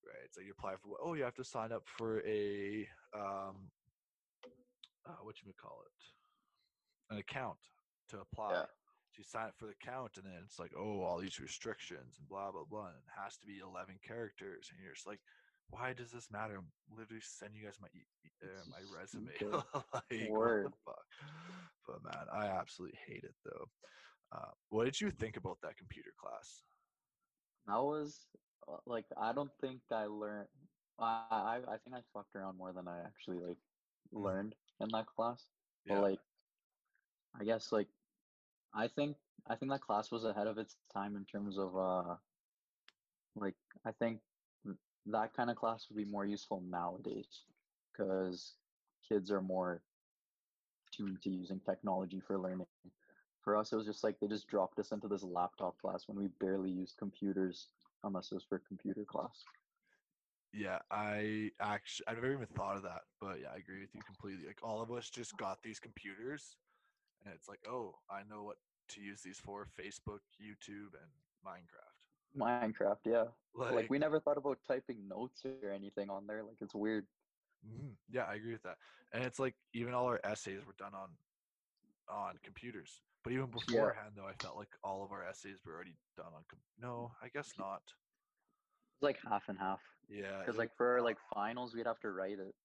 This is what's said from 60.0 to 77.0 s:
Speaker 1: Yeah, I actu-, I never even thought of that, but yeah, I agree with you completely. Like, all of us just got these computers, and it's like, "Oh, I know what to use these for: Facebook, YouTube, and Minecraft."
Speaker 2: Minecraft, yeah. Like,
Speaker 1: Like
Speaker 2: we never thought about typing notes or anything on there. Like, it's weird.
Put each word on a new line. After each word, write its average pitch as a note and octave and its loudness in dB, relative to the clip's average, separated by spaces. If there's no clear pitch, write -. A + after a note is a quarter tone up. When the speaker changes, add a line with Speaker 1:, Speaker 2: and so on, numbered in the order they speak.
Speaker 1:
Yeah, G2 0
I G#2+ 2
actu-, G#2 0
I A2+ 0
never B2 2
even C3 0
thought G2+ 0
of G2 -4
that, F2 -6
but F#2+ -4
yeah, C2 -8
I C#2+ -8
agree F#2+ -10
with G2 -12
you G#2+ -10
completely. F#2+ -8
Like, G#2 -12
all A2 -2
of A2+ -4
us A#2+ -4
just A2+ -8
got F#2+ -2
these A2 -10
computers, A2 -8
and G2 -12
it's - -18
like, G2+ -14
"Oh, A#2 -4
I G2 -6
know G#2 -10
what G#2 -8
to G#2 -12
use G2+ -8
these F#2 -10
for: G2+ -6
Facebook, - -8
YouTube, G#2 -10
and D#2+ -20
Minecraft." - -14
Speaker 2:
Minecraft, A2 4
yeah. A2+ 6
Like, - 2
Speaker 1:
Like A#2 4
Speaker 2:
we C#3 8
never D#3 6
thought D3 6
about C3+ 0
typing A#2+ 0
notes G#2+ -6
or C3 -4
anything G2 -2
on G2 -4
there. G#2+ -2
Like, A2 -14
it's G#2+ -6
weird. G#2+ 4